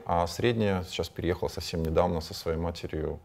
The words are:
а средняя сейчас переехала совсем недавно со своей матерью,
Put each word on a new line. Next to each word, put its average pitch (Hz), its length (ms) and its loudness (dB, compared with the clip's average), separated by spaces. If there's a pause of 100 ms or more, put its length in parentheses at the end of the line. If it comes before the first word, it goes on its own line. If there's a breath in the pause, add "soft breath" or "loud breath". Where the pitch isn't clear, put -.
а 87 200 2
средняя 104 580 2
сейчас - 240 -4
переехала - 400 0
совсем 82 340 -4
недавно 82 380 4
со - 120 -10
своей 80 260 -2
матерью, 80 680 -4